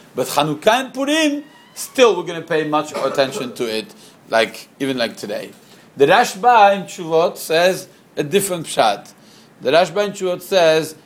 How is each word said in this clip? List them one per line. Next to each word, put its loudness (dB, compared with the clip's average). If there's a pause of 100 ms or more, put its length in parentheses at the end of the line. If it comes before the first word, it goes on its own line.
(140)
But -4
Chanukah 0
and -16
Purim, 0 (300)
still 2
we're -6
gonna -10
pay -2
much -2
attention -2
to -6
it, -6 (360)
like, 0 (100)
even -4
like -4
today. -10 (460)
The 6
Rashba 4
in -6
Tshuvot -2
says 0 (280)
a -4
different -2
pshat. -2 (500)
The -2
Rashba 2
in -8
Tshuvot -6
says 2 (120)